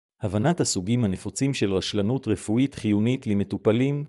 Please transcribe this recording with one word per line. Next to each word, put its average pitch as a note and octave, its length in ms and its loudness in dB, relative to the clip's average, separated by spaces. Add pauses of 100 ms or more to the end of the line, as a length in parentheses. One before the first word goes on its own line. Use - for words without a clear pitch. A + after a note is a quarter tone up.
(220)
הבנת A2 380 0
הסוגים A#2 440 0
הנפוצים G#2 500 -2
של G2+ 200 0
רשלנות G#2 540 0
רפואית A2+ 480 0
חיונית A2 520 0
למטופלים A2 800 0